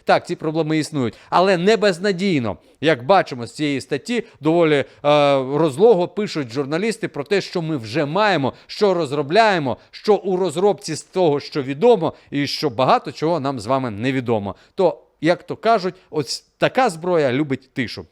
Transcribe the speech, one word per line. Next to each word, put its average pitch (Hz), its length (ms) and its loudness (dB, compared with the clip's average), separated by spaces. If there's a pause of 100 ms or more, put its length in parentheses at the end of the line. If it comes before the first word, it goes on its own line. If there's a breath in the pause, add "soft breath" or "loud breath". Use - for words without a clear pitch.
Так, 165 220 2
ці 180 100 -6
проблеми 156 420 -2
існують. 139 360 -2 (160 loud breath)
Але 180 260 4
не 196 200 2
безнадійно. 180 800 0 (240 soft breath)
Як 131 260 0
бачимо 151 400 0
з - 60 -14
цієї 143 280 -4
статті, 214 440 -6 (160 loud breath)
доволі, 156 340 4
е, 139 100 2 (500 loud breath)
розлого 156 760 2
пишуть 156 440 -6
журналісти 156 560 -4
про 143 160 -8
те, 196 160 0
що - 220 -6
ми 156 140 -4
вже 120 280 -4
маємо, 160 480 0 (140 loud breath)
що 196 280 2
розробляємо, 151 800 0 (140)
що - 240 0
у 180 220 -2
розробці 180 580 -2
з - 80 -8
того, 156 380 0
що 147 220 -6
відомо, 160 500 2 (180 soft breath)
і 139 160 -2
що - 240 -4
багато 135 420 0
чого 160 280 -2
нам 135 200 -4
з 95 60 -10
вами 131 240 0
невідомо. 113 640 -4 (200 soft breath)
То 175 280 0 (220)
як 175 180 0
то 139 140 -10
кажуть, 185 380 0 (160 soft breath)
ось - 300 -6 (180)
така 226 320 2
зброя 160 420 0
любить 135 400 -4
тишу. 101 400 -6